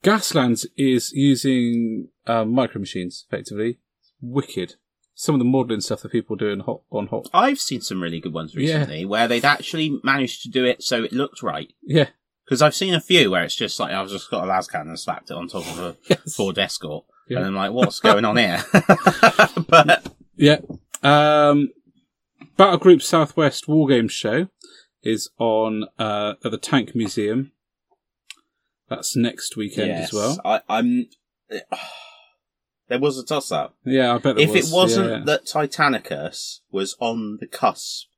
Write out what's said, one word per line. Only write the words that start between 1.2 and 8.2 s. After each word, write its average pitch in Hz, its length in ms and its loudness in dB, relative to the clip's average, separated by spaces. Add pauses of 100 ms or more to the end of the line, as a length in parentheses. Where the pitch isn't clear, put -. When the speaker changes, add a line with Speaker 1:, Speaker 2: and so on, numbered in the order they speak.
Speaker 1:
uh, 117 180 0
Micro 117 360 -2
Machines, 90 480 -10
effectively. 107 500 -6 (420)
Wicked, 123 540 -6 (460)
some 156 140 0
of 131 60 2
the 120 40 2
modelling 123 360 0
stuff - 220 -8
that - 100 -12
people 110 240 -4
do 107 120 -4
in 101 120 -4
hot, - 220 -8 (100)
on 101 160 -6
hot. - 260 -8
Speaker 2:
I've 262 240 2
seen - 220 -6
some 95 200 -8
really 85 200 -6